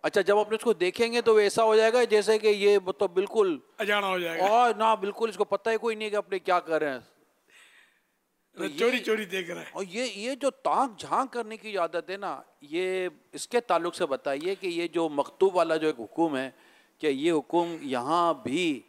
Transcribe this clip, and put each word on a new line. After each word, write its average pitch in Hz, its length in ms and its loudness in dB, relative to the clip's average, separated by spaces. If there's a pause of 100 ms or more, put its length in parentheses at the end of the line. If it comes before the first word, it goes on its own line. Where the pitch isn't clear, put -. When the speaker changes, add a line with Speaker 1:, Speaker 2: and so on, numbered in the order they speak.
Speaker 1:
اچھا، 175 200 2
جب 202 160 4
اپنے 208 180 0
اس - 80 -8
کو 233 100 2
دیکھیں 185 400 0
گے 240 80 0
تو 226 140 4
وہ 214 40 8
ایسا 208 240 4
ہو 220 120 4
جائے 220 180 6
گا 247 100 4
جیسے 214 360 2
کہ 214 80 2
یہ 202 360 4
مطلب 190 260 -2
بالکل 190 480 2 (200)
Speaker 2:
اجانا 202 300 0
ہو 185 120 -2
جائے 165 200 -6
گا۔ 185 60 2
Speaker 1:
اور 233 280 4
نہ، 220 260 4
بالکل 202 300 -2
اس 190 60 -10
کو 196 80 0
پتہ 202 260 -2
ہی 226 80 0
کوئی 220 180 -2
نہیں 214 140 -8
کہ 202 60 -4
اپنے 196 240 -4
کیا 180 200 2
کر 160 240 -2
رہے 147 80 -2
ہیں۔ 127 80 -8 (1600)
تو - 100 -6
Speaker 2:
چوری 233 300 -2
Speaker 1:
یہ 233 60 -6
Speaker 2:
چوری 214 220 -2
دیکھ 180 260 -8
رہا 175 100 -10
ہے۔ 156 100 -16
Speaker 1:
اور 190 180 -10
یہ، 226 160 -6 (100)
یہ 233 200 -6
جو 269 140 -2
تانگ 214 480 -2
جھانک 180 360 -4
کرنے 220 240 -8
کی 202 200 -8
عادت 170 320 -4
ہے 190 80 -8
نا، 170 240 -8 (200)
یہ 180 480 -4 (220)
اس - 160 -12
کے 240 120 0
تعلق 170 360 0
سے 180 100 -2
بتائیے 143 500 -4
کہ 190 120 -8
یہ 170 200 -4
جو 165 220 -2
مکتوب 151 460 0
والا 165 200 2
جو 156 120 0
ایک 139 120 -2
حکم 147 380 -2
ہے، 131 140 -4 (460)
کہ 156 100 -2
یہ 143 240 0
حکم 165 500 0
یہاں 147 520 0
بھی 139 560 -2